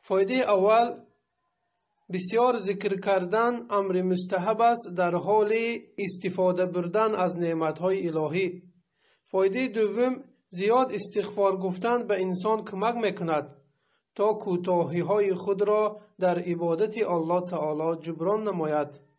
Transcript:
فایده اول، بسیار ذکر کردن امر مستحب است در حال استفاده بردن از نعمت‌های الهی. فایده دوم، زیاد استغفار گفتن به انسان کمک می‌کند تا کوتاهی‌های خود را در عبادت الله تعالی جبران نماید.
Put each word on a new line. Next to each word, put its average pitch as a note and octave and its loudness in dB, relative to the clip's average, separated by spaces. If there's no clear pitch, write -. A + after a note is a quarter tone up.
فایده G3 0
اول، A3 4
بسیار A3+ 2
ذکر G3 -2
کردن G#3+ 0
امر G3 0
مستحب F#3 0
است A#3 2
در F3 2
حال G#3 2
استفاده F#3 0
بردن F3+ 0
از F3+ 0
نعمت‌های E3 0
الهی. D#3+ -2
فایده G3 0
دوم، A3+ 0
زیاد A3 2
استغفار G3 -2
گفتن F#3+ -2
به F#3+ 0
انسان F#3 -2
کمک G#3 -2
می‌کند F3 -2
تا G#3 2
کوتاهی‌های F3+ 0
خود G3 -2
را G#3+ 2
در F3 2
عبادت E3+ 0
الله F3 0
تعالی D#3+ -2
جبران E3+ -2
نماید. D#3 -2